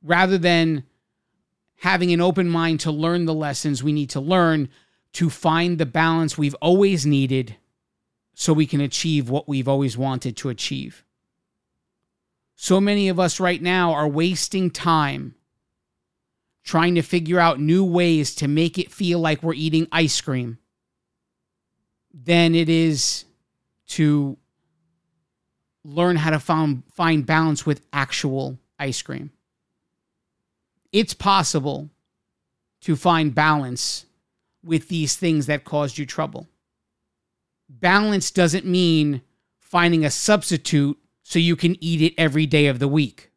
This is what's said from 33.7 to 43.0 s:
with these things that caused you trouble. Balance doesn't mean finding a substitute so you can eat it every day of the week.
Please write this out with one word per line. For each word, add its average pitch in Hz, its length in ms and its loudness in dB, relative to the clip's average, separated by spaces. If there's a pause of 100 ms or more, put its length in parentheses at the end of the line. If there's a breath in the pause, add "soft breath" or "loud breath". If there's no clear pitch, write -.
with 160 260 -2
these 160 280 -2
things 156 300 0
that 147 180 -4
caused 147 340 -4
you 147 80 -8
trouble. 151 400 -8 (1200)
Balance 190 600 0
doesn't 175 340 0
mean 165 580 2 (360)
finding 170 460 2
a 143 60 0
substitute 147 840 0 (280)
so - 160 0
you 170 160 2
can 175 260 0
eat 165 200 0
it 165 140 2
every 156 300 0
day 147 200 4
of 131 120 0
the 139 80 -2
week. 139 500 -2